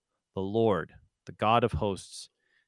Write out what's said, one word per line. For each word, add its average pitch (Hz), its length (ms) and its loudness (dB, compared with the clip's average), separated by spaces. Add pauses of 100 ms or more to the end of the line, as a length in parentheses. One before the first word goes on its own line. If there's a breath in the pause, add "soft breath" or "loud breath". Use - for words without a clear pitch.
(340)
the 95 80 -4
Lord, 98 540 0 (300)
the - 80 -18
God 113 300 2
of 117 100 0
hosts, - 560 -6 (380)